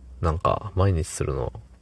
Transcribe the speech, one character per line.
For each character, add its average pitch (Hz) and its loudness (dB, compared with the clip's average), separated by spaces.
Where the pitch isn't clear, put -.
な 82 2
ん 80 -4
か、 80 0
毎 95 6
日 80 2
す - -6
る 71 0
の、 64 -4